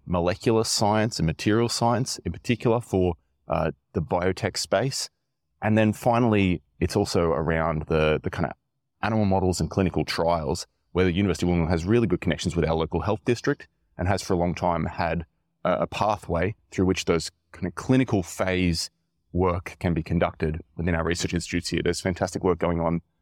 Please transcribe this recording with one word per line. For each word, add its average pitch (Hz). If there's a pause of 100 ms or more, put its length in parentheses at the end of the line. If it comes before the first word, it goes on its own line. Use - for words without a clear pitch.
molecular 90
science 107
and 85
material 107
science 117
in 87
particular 113
for, 90 (340)
uh, 80 (220)
the 90
biotech 90
space. - (520)
And 107
then 110
finally, 107 (180)
it's 87
also 92
around 80
the, 78
the -
kind 82
of - (500)
animal 107
models 92
and 80
clinical 82
trials, 82 (240)
where 90
the 92
University 90
of 87
Wollongong 82
has 85
really 113
good 87
connections 82
with 82
our 80
local 80
health 104
district 123 (300)
and 90
has 95
for -
a -
long 87
time 85
had 82 (380)
a, 90
a -
pathway 95 (160)
through 95
which 92
those 85 (200)
kind -
of 87
clinical 131
phase 92 (400)
work 90
can 87
be 80
conducted 82 (140)
within 85
our 82
research 85
institutes 87
here. 82
There's 87
fantastic 95
work 90
going 87
on 82 (200)